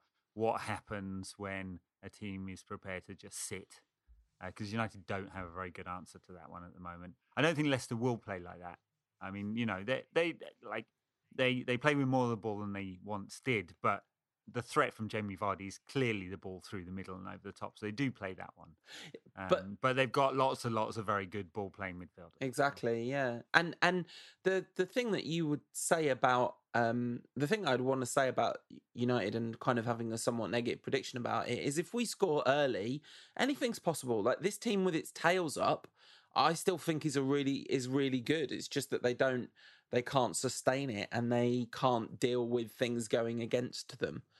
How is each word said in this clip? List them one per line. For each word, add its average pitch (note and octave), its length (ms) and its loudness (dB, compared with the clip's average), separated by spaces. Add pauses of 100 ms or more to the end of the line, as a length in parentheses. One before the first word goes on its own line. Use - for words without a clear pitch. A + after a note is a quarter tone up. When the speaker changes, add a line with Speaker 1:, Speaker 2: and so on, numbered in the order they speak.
(340)
Speaker 1:
what A2 280 0
happens F#2+ 760 -6
when F#2+ 420 -8 (260)
a G2 40 -12
team F#2+ 380 -10
is F#2 140 -12
prepared F#2+ 440 -10
to G2 80 -14
just - 240 -16
sit, - 420 -12 (600)
uh, F#2 100 -8
'cause G#2 220 -8
United A2 340 -4
don't G2 240 -6
have F#2+ 160 -10
a E2+ 40 -14
very F#2 200 -8
good F2+ 180 -14
answer F2+ 320 -12
to - 120 -20
that E2 180 -18
one F2 140 -14
at F2 100 -16
the F2+ 60 -20
moment. F2 340 -12 (220)
I B2+ 60 2
don't D#3+ 120 4
think D3 140 0
Leicester B2+ 280 -2
will A#2+ 200 0
play G2+ 240 -8
like F2 200 -12
that. F2 180 -12 (420)
I F#2+ 100 -8
mean, G2+ 260 -4
you A#2 100 0
know, G2 180 -2
they, B2+ 280 -2
they, E3 220 2 (280)
like, A2+ 240 -8 (480)
they, B2+ 280 2
they B2 140 0
play D3 180 4
with C#3 120 4
more C3 180 4
of A#2+ 60 2
the A2+ 60 0
ball G#2 240 -4
than G2+ 120 -4
they F#2+ 320 -8
once G2+ 400 -8
did, G#2 380 -2
but G2+ 220 0 (440)
the A2+ 140 -6
threat C3+ 320 2
from A2 140 -6
Jamie G#2 280 -4
Vardy G2 300 -2
is - 220 -10
clearly A2 400 0
the F#2+ 80 -8
ball F#2 280 -12
through F#2+ 200 -8
the F#2 80 -10
middle F#2+ 240 -10
and F#2 100 -14
over F#2+ 160 -12
the G2 100 -12
top, - 260 -12
so A2 80 -8
they G#2+ 60 -4
do C3 200 -2
play F#2+ 220 -8
that F2+ 200 -12
one. E2 220 -20 (720)
Speaker 2:
But F3 140 4
Speaker 1:
Um, G2 180 -10
but C3 160 2
they've C3 160 4
got C3+ 240 2
lots C3+ 280 2
and A#2 100 2
lots A2 220 0
of A2 80 -4
very G2 220 0
good F#2+ 260 -8
ball-playing F#2+ 440 -6
midfielders. F2 440 -16
Speaker 2:
Exactly, C3 720 0
yeah. B2+ 320 -2 (100)
And, E3 300 4
and F3+ 240 4 (380)
the, F#3+ 200 2 (120)
the F#3 100 2
thing A#3+ 240 0
that F3+ 140 2
you E3 240 0
would D3 140 0 (100)
say D#3+ 380 2
about, B2 460 4 (180)
um, A#2+ 480 2 (120)
the C#3+ 140 2
thing G#3 180 2
I'd B2 140 6
wanna C3 260 2
say C3 220 4
about A#2 300 2 (360)
United A#2+ 400 2
and A2+ 240 -2
kind A#2+ 220 2
of A2 60 -2
having A2+ 260 -2
a A2+ 60 -4
somewhat A2+ 320 -2
negative A#2 300 0
prediction B2+ 380 -4
about A2+ 300 -2
it A#2+ 100 -2
is C#3 180 -2
if - 160 -2
we A#3+ 120 0
score D#3+ 420 2
early, C3 560 2 (340)
anything's C4 440 0
possible. B2 420 0
Like, A#2+ 180 2
this G3 180 0
team G3+ 260 2
with F3 100 2
its - 160 -2
tails E3+ 460 2
up, - 320 0 (480)
I D3+ 160 6
still E3+ 260 0
think D#3 260 0
is C3+ 120 -2
a C#3 60 4
really, C#3 460 2
is B2+ 200 0
really C3 320 2
good. C#3 320 0
It's - 160 -6
just - 220 -2
that - 120 0
they B2 120 4
don't, B2+ 360 2 (400)
they B2 120 2
can't A#2+ 340 2
sustain C3+ 540 0
it G2+ 200 -2
and A#2+ 220 0
they A#2+ 400 4
can't A#2+ 480 2
deal B2 260 2
with A#2+ 260 0
things A#2+ 360 0
going A#2 320 2
against - 600 -2
them, D2+ 220 -2 (180)